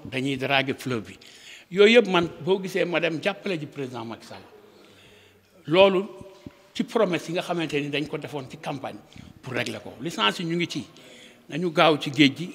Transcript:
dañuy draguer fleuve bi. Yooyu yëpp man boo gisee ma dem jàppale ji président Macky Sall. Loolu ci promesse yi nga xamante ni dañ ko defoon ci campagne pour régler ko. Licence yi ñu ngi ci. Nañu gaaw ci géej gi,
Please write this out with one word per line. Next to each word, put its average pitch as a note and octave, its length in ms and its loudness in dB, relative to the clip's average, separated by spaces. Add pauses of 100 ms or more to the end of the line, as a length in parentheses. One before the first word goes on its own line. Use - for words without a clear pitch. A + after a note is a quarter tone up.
dañuy C3 340 -4
draguer C3 400 0
fleuve A#2+ 300 -6
bi. G2+ 100 -20 (520)
Yooyu G#3 280 8
yëpp G#3 100 6
man F3 220 2 (100)
boo F#3 220 0
gisee F3+ 240 -2
ma D#3+ 140 0
dem D#3+ 200 0
jàppale G3 380 -4
ji D3 80 -8
président B2 380 -8
Macky A2+ 220 -12
Sall. G2 160 -18 (1200)
Loolu F#3+ 400 6 (680)
ci - 120 -2
promesse F3+ 440 0
yi E3 60 -4
nga F3 80 -2
xamante E3 380 -4
ni C#3+ 100 -4
dañ D3 160 -2
ko D3+ 120 -8
defoon C#3 300 -10
ci - 100 -16
campagne A#2+ 400 -10 (440)
pour B2 120 -10
régler A2+ 280 -4
ko. F2+ 180 -16
Licence F#3+ 400 -2
yi F3+ 40 -4
ñu E3 120 -2
ngi E3+ 120 0
ci. A#2 160 -8 (640)
Nañu E3+ 240 -4
gaaw D#3+ 260 6
ci D3+ 140 -6
géej C3+ 240 6
gi, F3 180 -8